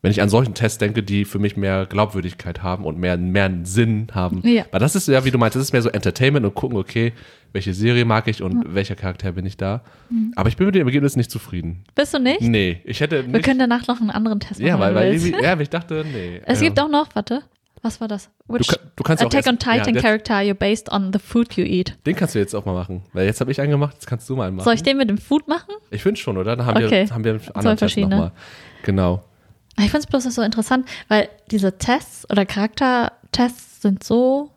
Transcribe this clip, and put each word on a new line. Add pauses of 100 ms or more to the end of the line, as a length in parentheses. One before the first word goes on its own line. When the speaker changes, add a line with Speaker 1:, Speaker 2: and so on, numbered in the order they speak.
Speaker 1:
Wenn
ich
an
solchen
Tests
denke,
die
für
mich
mehr
Glaubwürdigkeit
haben
und
mehr,
mehr
einen
Sinn
haben.
Speaker 2:
Ja.
Speaker 1:
Weil
das
ist
ja,
wie
du
meinst,
das
ist
mehr
so
Entertainment
und
gucken,
okay, (380)
welche
Serie
mag
ich
und
Speaker 2:
Ja.
Speaker 1:
welcher
Charakter
bin
ich
da. (300)
Speaker 2:
Mhm.
Speaker 1:
Aber
ich
bin
mit
dem
Ergebnis
nicht
zufrieden. (120)
Speaker 2:
Bist
du
nicht?
Speaker 1:
Nee,
ich
hätte
Speaker 2:
Wir
Speaker 1:
nicht
Speaker 2:
können
danach
noch
einen
anderen
Test
machen,
Speaker 1:
Ja,
weil,
Speaker 2:
wenn
du
Speaker 1:
weil
Speaker 2:
willst.
Speaker 1:
irgendwie,
ja,
aber
ich
dachte,
nee.
Speaker 2:
Es
Speaker 1:
Ja.
Speaker 2:
gibt
auch
noch,
warte, (400)
was
war
das? (180)
Speaker 1:
Du
Speaker 2:
Which
Speaker 1:
ka-, (180)
du
kannst
auch
Speaker 2:
Attack
Speaker 1:
erst
Speaker 2:
on
Titan
Speaker 1:
ja,
jetzt
Speaker 2:
character
you're
based
on
the
food
you
eat.
Speaker 1:
Den
kannst
du
jetzt
auch
mal
machen, (120)
weil
jetzt
hab
ich
einen
gemacht,
jetzt
kannst
du
mal
einen
machen.
Speaker 2:
Soll
ich
den
mit
dem
Food
machen? (160)
Speaker 1:
Ich
find
schon,
oder?
Dann
haben
Speaker 2:
Okay.
Speaker 1:
wir,
haben
wir
einen
Speaker 2:
Zwei
Speaker 1:
anderen
Test
Speaker 2:
verschiedene.
Speaker 1:
nochmal. (520)
Genau. (560)
Speaker 2:
Ich
find's
bloß
so
interessant, (200)
weil (220)
diese
Tests
oder
Charaktertests
sind
so